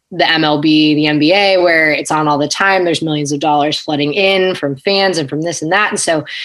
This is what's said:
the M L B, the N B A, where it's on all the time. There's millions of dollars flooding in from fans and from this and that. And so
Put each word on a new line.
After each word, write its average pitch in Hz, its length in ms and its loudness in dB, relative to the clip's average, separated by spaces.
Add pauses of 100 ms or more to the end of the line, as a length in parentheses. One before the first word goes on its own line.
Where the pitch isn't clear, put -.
(120)
the 170 180 0
M 160 140 2
L 151 180 0
B, 156 320 4
the 151 140 0
N 151 120 0
B 151 140 4
A, 196 240 2
where 165 340 2
it's 147 200 -4
on 156 160 0
all 147 100 2
the 143 100 -2
time. 190 360 0
There's 165 180 -2
millions 151 300 -4
of 147 80 -4
dollars 151 400 0
flooding 147 340 -2
in 190 420 2
from 139 200 -4
fans 196 420 0
and 143 120 -4
from 151 120 -4
this 165 200 -6
and 156 100 -4
that. 202 200 0
And 208 80 -4
so 156 260 -2 (200)